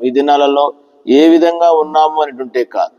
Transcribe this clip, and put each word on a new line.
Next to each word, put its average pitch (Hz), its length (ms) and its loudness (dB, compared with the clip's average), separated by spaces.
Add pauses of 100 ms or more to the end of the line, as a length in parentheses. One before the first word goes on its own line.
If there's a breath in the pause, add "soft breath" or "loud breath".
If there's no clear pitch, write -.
ఈ 127 60 -2
దినాలలో 143 640 0 (340)
ఏ 143 200 4
విధంగా 170 440 2
ఉన్నాము 156 500 0
అనేటువంటి 127 380 -6
యొక్క 98 400 -6